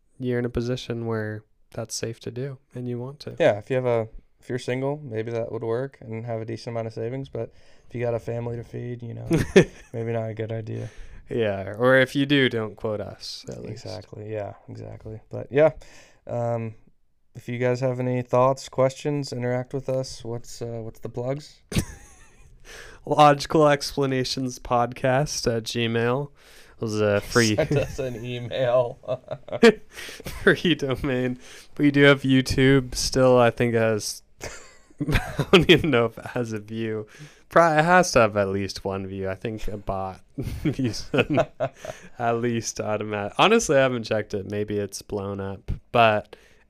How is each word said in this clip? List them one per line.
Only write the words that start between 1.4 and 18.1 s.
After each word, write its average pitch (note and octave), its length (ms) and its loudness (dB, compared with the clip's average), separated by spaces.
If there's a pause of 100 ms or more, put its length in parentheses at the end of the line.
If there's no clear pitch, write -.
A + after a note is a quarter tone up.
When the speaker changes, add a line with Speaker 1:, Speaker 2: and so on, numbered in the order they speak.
Speaker 1:
that's A2+ 220 -10
safe A2+ 260 -8
to A#2 100 -12
do B2+ 280 -10 (160)
and B2 140 -10
you A#2+ 100 -6
want C3+ 220 -12
to. A#2+ 180 -14
Speaker 2:
Yeah, B2 200 4
if - 120 -10
you C3+ 60 0
have B2+ 100 0
a, A2+ 220 2 (320)
if - 80 -16
you're B2+ 100 -4
single, C3 440 -4
maybe A2+ 300 -6
that A#2 200 -4
would A2+ 120 -8
work A#2+ 360 -4
and A2+ 260 -10
have A2+ 160 -6
a - 20 -10
decent A2+ 300 -8
amount A2+ 140 -4
of A2 40 -10
savings. B2+ 380 -6
But A#2 220 -8 (360)
if - 60 -12
you A#2+ 80 -6
got A#2+ 120 0
a A2+ 40 -2
family A#2+ 380 -6
to A#2 80 -10
feed, A#2+ 380 -10
you A#2 120 -10
know, A#2 140 -10
Speaker 1:
<laughs> - 680 2
Speaker 2:
maybe A#2 180 -4
not A2+ 160 -4
a A2 60 -8
good A2 180 -6
idea. A2+ 380 -8 (380)
Speaker 1:
Yeah, G2+ 500 -2
or B2+ 180 6
if C3 200 4
you C#3 100 0
do, C#3 220 4
don't A2 260 -4
quote G#2 260 -6
us, - 480 -14
at A#2+ 140 -12
least. A2 220 -12
Speaker 2:
Exactly. G#2 480 -12
Yeah, G2+ 220 -6 (140)
exactly. G#2+ 520 -14 (100)
But A2+ 220 -10
yeah, D3 180 6 (560)
um, A#2 480 -4 (640)
if - 120 -14
you A#2+ 100 -4
guys B2 220 2
have B2+ 200 -2
any B2+ 220 0